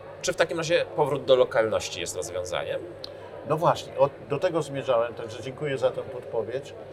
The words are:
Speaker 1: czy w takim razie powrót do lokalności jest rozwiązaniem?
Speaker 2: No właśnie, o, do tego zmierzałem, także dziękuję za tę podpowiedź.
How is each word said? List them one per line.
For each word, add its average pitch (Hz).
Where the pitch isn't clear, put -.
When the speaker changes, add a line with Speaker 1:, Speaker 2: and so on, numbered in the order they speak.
Speaker 1:
czy 180
w -
takim 170
razie 156
powrót 139
do 131
lokalności 110
jest 85
rozwiązaniem? 87
Speaker 2:
No 156
właśnie, 156
o, 139
do 147
tego 165
zmierzałem, 123
także 117
dziękuję 135
za 131
tę 123
podpowiedź. 117